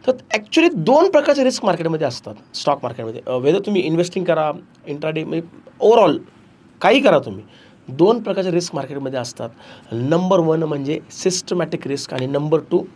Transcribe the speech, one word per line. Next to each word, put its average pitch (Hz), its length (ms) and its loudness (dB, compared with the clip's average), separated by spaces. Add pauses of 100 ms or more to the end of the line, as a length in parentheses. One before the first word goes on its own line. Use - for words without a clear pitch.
तर 254 40 2
actually 311 640 0
दोन 277 360 4
प्रकारचे 285 320 2
रिस्क 254 220 0
मार्केटमध्ये 160 420 -2
असतात, 110 280 -10 (200)
स्टॉक 143 280 -2
मार्केटमध्ये. 117 440 -8
अ, 127 100 -2
whether 156 280 0
तुम्ही 208 160 0
इन्व्हेस्टिंग 170 440 0
करा, 156 260 0 (360)
इंट्राडे, 156 360 -6
म्हणजे 165 240 -6 (400)
overall 208 300 6 (640)
काही 220 200 6
करा 180 180 6
तुम्ही, 95 240 -8 (440)
दोन 196 360 2
प्रकारचे 190 280 -4
रिस्क 170 240 -2
मार्केटमध्ये 135 440 -8
असतात. 120 300 -10 (420)
नंबर 170 480 0
वन 160 240 0
म्हणजे 147 360 -4 (120)
सिस्टमॅटिक 170 760 -4
रिस्क 139 260 -8
आणि 127 120 -4
नंबर 147 340 -2 (120)
टू 190 120 0 (120)